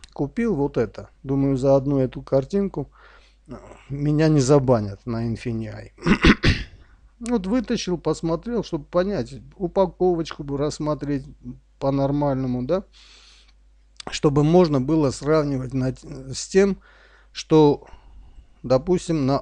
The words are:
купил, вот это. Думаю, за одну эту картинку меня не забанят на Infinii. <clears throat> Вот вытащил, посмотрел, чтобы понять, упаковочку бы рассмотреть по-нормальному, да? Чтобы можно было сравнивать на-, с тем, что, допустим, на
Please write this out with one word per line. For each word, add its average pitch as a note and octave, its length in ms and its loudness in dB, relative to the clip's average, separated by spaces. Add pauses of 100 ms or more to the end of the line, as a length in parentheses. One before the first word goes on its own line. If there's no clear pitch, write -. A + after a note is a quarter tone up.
(120)
купил, G3+ 420 -4
вот C#3 220 -4
это. - 340 -4 (120)
Думаю, C#3 340 0
за C3+ 200 4
одну C#3 220 0
эту C3 240 -2
картинку D3 680 -2 (1000)
меня D3 400 2
не D3+ 120 6
забанят B2 640 2
на A#2 240 -4
Infinii. A2+ 640 -8
<clears throat> - 40 -20 (1200)
Вот A#3 260 -2
вытащил, G#3 520 -2
посмотрел, E3 640 -4
чтобы D#3 200 -8
понять, F3 500 -4 (200)
упаковочку F3 880 -2
бы C#3 160 -6
рассмотреть C#3+ 640 -4 (540)
по-нормальному, C3+ 840 0
да? F3 180 -2 (1300)
Чтобы D3 320 2
можно D#3 380 4
было C#3+ 320 0
сравнивать C#3 600 -2
на-, C3 220 -2 (400)
с - 140 -10
тем, F#3+ 300 2 (520)
что, D3+ 560 4 (800)
допустим, D#3+ 640 0
на C3+ 160 0